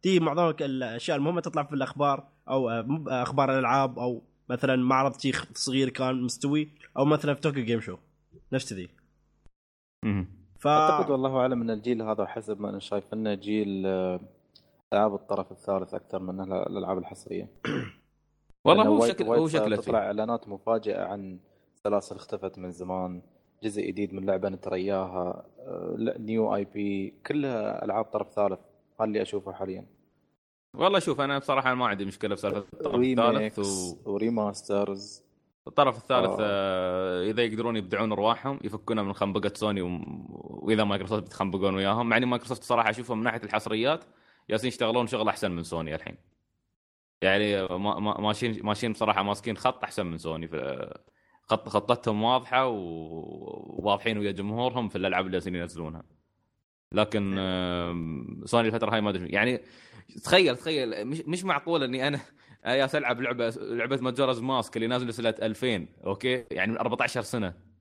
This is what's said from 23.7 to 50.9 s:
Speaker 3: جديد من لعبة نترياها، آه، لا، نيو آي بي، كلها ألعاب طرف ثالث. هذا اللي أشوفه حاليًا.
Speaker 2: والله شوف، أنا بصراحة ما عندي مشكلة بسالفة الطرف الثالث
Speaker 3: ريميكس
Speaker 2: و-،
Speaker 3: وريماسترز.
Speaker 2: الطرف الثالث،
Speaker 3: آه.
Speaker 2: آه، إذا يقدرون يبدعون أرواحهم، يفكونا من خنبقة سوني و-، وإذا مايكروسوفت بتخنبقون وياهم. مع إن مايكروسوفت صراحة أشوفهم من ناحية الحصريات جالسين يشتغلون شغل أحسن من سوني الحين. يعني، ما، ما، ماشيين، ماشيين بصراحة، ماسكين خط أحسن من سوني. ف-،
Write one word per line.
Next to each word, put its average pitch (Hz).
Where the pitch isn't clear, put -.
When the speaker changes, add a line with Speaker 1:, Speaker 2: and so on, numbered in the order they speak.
Speaker 3:
جديد 98
من 95
لعبة 95
نترياها، 92
آه، 87
لا، 113
نيو 110
آي 101
بي، 101
كلها 123
ألعاب 110
طرف 104
ثالث. 98
هذا 110
اللي 104
أشوفه 95
حاليًا. 95
Speaker 2:
والله 190
شوف، 143
أنا 139
بصراحة 135
ما 127
عندي 101
مشكلة 98
بسالفة 101
الطرف -
الثالث 127
Speaker 3:
ريميكس 110
Speaker 2:
و-، 95
Speaker 3:
وريماسترز. 101
Speaker 2:
الطرف 135
الثالث، 117
Speaker 3:
آه. 98
Speaker 2:
آه، 92
إذا 113
يقدرون 113
يبدعون 104
أرواحهم، 113
يفكونا 107
من 98
خنبقة 98
سوني 101
و-، 87
وإذا 107
مايكروسوفت 101
بتخنبقون 95
وياهم. 104
مع 113
إن 123
مايكروسوفت 123
صراحة 117
أشوفهم 117
من 110
ناحية 117
الحصريات 110
جالسين 110
يشتغلون 117
شغل 110
أحسن 98
من 85
سوني 80
الحين. -
يعني، 101
ما، 92
ما، 104
ماشيين، 107
ماشيين 107
بصراحة، 104
ماسكين 101
خط -
أحسن 98
من 82
سوني. 82
ف-، 67